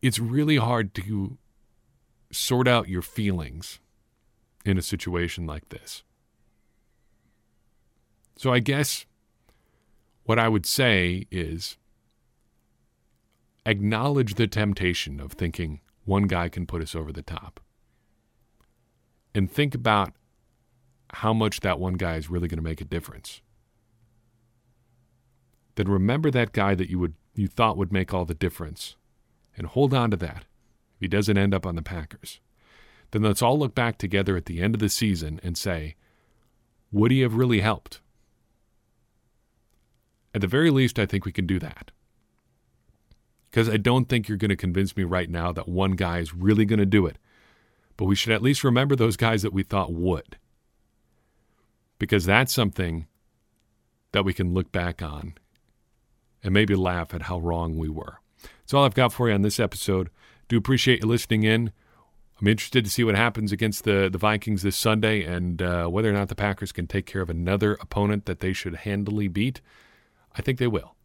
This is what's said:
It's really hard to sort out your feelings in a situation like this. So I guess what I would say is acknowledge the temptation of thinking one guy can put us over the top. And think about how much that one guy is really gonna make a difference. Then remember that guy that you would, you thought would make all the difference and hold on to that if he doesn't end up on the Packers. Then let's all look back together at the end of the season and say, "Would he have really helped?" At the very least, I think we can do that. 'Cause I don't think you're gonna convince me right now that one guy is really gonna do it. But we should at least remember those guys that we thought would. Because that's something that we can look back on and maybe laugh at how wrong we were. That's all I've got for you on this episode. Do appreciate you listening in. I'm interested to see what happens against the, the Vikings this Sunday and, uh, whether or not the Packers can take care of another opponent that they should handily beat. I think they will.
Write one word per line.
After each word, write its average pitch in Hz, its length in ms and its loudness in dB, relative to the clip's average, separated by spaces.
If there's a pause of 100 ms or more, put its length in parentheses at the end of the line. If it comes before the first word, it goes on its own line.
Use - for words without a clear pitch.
It's 123 180 0
really 143 360 2
hard 117 400 0
to 101 420 -6 (920)
sort 127 360 2
out 117 200 4
your 90 140 -4
feelings 87 800 -6 (840)
in 98 140 0
a 87 40 -2
situation 87 640 -6
like 78 240 -12
this. - 340 -18 (2250)
So 131 160 0
I 123 60 4
guess 139 460 -2 (1160)
what 113 160 2
I 113 80 4
would 107 180 2
say 95 680 2
is 82 460 -8 (1900)
acknowledge 110 680 0
the 113 120 2
temptation 92 720 -2
of 69 140 -12
thinking 80 480 -6 (240)
one 98 220 2
guy 87 200 -2
can 87 180 -6
put 85 160 -6
us 76 140 -10
over 78 160 -6
the 73 120 -10
top. - 360 -14 (1800)
And 95 160 0
think 143 240 0
about 107 380 2 (1000)
how 110 180 0
much 107 260 0
that 90 200 -2
one 92 160 -2
guy 87 200 -2
is 78 140 -8
really 87 180 -2
gonna 80 140 -4
make 80 180 -6
a - 60 -12
difference. - 560 -10 (2250)
Then 98 140 -2
remember 120 420 2
that 123 220 0
guy 98 220 2
that 90 140 -4
you 90 100 -4
would, 82 160 -2 (200)
you 101 120 -2
thought 113 280 0
would 92 160 -2
make 95 220 0
all 90 120 -2
the 85 80 -6
difference - 640 -6 (640)
and 92 100 -8
hold 131 260 2
on 120 180 2
to 98 60 0
that 82 280 -8 (500)
if - 60 -14
he 95 60 -6
doesn't 101 300 2
end 98 160 4
up 95 120 -2
on 87 100 -4
the 82 60 -4
Packers. - 580 -12 (720)
Then 107 120 0
let's 110 180 2
all 123 180 4
look 135 160 -2
back 117 220 0
together 98 400 0
at 82 80 -6
the 85 160 -6
end 107 120 2
of 107 60 -2
the 104 100 2
season 80 540 -2
and 87 140 -4
say, 78 380 -6 (960)
"Would 104 200 4
he 135 100 4
have 120 120 2
really 120 260 4
helped?" - 420 -2 (2250)
At 101 80 0
the 98 60 2
very 151 220 4
least, 131 280 4
I 104 80 2
think 98 200 -2
we 92 60 -6
can 95 140 -2
do 92 140 0
that. - 320 -12 (1600)
'Cause 113 160 4
I 110 100 2
don't 123 300 2
think 120 200 0
you're 107 100 -2
gonna 101 180 2
convince 95 400 -2
me 98 80 0
right 90 260 -2
now 85 220 -2
that 82 160 -6
one 95 260 2
guy 87 260 -2
is 82 140 -6
really 104 320 4
gonna 104 200 2
do 95 200 4
it. 76 120 -6 (800)
But 98 80 -2
we 98 100 4
should 113 160 -2
at 110 120 2
least 135 200 2
remember 135 320 4
those 117 220 2
guys 113 240 2
that 98 100 -2
we 95 120 0
thought 95 280 -2
would. 85 460 -2 (1600)
Because 101 280 2
that's 117 280 4
something 90 540 -2 (1080)
that 101 100 2
we 95 100 0
can 87 200 -2
look 92 180 -2
back 87 300 -4
on 78 320 -10 (1080)
and 95 100 0
maybe 101 220 4
laugh 90 380 -2
at 82 100 -6
how 87 160 -6
wrong 82 380 -2
we 80 120 -4
were. - 320 -10 (400)
That's - 120 -8
all 139 120 6
I've 117 80 2
got 123 180 4
for 120 160 0
you 110 60 4
on 98 80 4
this 104 180 2
episode. 92 500 -2 (380)
Do 117 80 0
appreciate 123 460 2
you 107 60 0
listening 113 360 2
in. 110 300 2 (640)
I'm 101 80 2
interested 113 380 2
to 98 60 -4
see 120 120 2
what 110 120 4
happens 107 360 0
against 104 320 -2
the, 98 260 4
the 92 80 -4
Vikings 107 440 0
this 98 160 0
Sunday 107 460 2
and, 87 380 -2
uh, 87 260 0
whether 104 220 0
or 101 40 2
not 101 160 0
the - 60 -8
Packers 101 360 -2
can 87 160 -6
take 98 180 -4
care 98 160 -6
of 85 80 -4
another 95 520 0
opponent 101 440 -2
that 90 140 -6
they 95 140 -2
should 87 220 -8
handily 104 520 -4
beat. 104 320 -2 (760)
I - 80 -8
think 127 180 -2
they 123 80 2
will. 101 360 -4